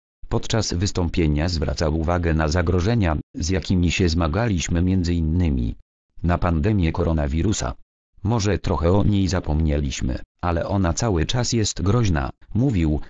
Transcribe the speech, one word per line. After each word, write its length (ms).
Podczas 440
wystąpienia 760
zwracał 500
uwagę 340
na 140
zagrożenia, 720
z 140
jakimi 420
się 180
zmagaliśmy 720
między 320
innymi 640
na 140
pandemię 540
koronawirusa. 840
„Może 340
trochę 340
o 120
niej 240
zapomnieliśmy, 920
ale 260
ona 260
cały 320
czas 280
jest 280
groźna”, 480
mówił, 560